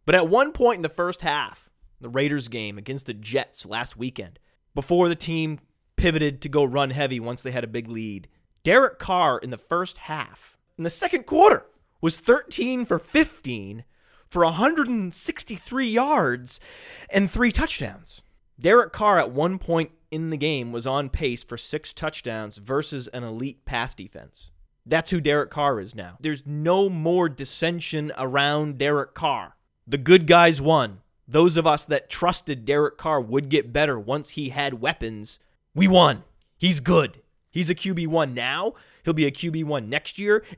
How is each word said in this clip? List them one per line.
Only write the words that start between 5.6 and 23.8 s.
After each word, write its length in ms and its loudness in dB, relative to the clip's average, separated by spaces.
pivoted 460 2
to 60 -10
go 160 2
run 260 0
heavy 300 -2
once 220 -8
they 80 -8
had 140 -4
a 20 -6
big 220 -8
lead, 400 -10
Derek 360 4
Carr 400 0
in 120 -10
the 80 -10
first 400 -4
half, 580 -12
in 60 -6
the 60 -4
second 360 -2
quarter, 400 6
was 160 0
thirteen 680 0
for 120 0
fifteen 840 -2
for 140 2
a 80 4
hundred 360 2
and 240 -4
sixty-three 800 -6
yards 680 0
and 200 2
three 200 2
touchdowns. 720 -4
Derek 340 4
Carr 260 2
at 140 0
one 260 -2
point 320 -2
in 200 -6
the 80 -4
game 340 -2
was 140 -8
on 240 -2
pace 340 -4
for 140 -12
six 340 -10
touchdowns 640 -10
versus 520 -6
an 160 -10
elite 420 -10
pass 280 -4